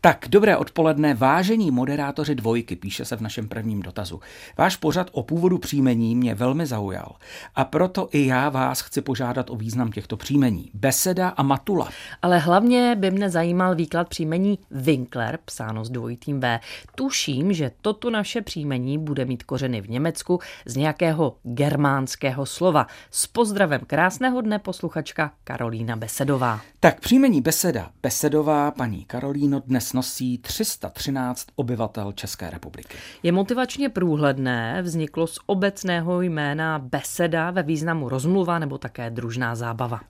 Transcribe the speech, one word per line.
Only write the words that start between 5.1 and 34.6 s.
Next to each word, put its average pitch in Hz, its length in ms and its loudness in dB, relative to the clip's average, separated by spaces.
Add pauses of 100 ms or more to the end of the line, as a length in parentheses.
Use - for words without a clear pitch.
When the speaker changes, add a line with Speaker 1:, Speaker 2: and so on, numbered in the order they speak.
Speaker 1:
o 127 120 -4
původu 170 340 2
příjmení 120 580 2
mě 120 200 2
velmi 131 300 0
zaujal 101 500 -6 (400)
a 135 100 2
proto 185 460 0
i 143 140 4
já 131 240 4
vás 131 320 0
chci - 200 -4
požádat 123 480 -2
o 123 60 -8
význam 113 360 -2
těchto 104 260 -8
příjmení. 123 560 2
Beseda 175 560 2
a - 140 -2
Matula. 139 460 0 (320)
Speaker 2:
Ale 175 180 4
hlavně 240 600 4
by 190 120 2
mne 196 180 0
zajímal 175 460 2
výklad 170 340 0
příjmení 180 500 0 (120)
Winkler, 131 760 0
psáno 110 400 -6
s 113 40 -8
dvojitým 120 500 -6
V. 120 200 0 (360)
Tuším, 196 580 -2
že 151 180 -2 (100)
toto 214 280 -2
naše 220 320 -2
příjmení 139 560 -4
bude 147 280 -2
mít 123 180 -6
kořeny 127 380 -4
v 98 80 -12
Německu 160 500 -2 (260)
z 120 100 -8
nějakého 156 680 2
germánského 139 1040 0
slova. 151 420 2 (240)
S - 160 -2 (260)
pozdravem 160 340 2
krásného 247 540 2
dne, 214 180 0
posluchačka 160 720 -6 (120)
Karolína 117 520 -4
Besedová. 120 680 0 (180)
Speaker 1:
Tak, - 200 6
příjmení 247 420 4
Beseda, 143 480 0 (140)
Besedová, 147 680 2
paní 123 340 -4
Karolíno, 139 540 0
dnes 127 340 -2
nosí 127 440 -2
tři - 280 -4
sta - 240 -6
třináct 131 640 -4
obyvatel 110 560 -4
České 95 380 -10
republiky. - 480 -14 (260)
Speaker 2:
Je 170 80 2
motivačně 247 580 0
průhledné, 139 920 0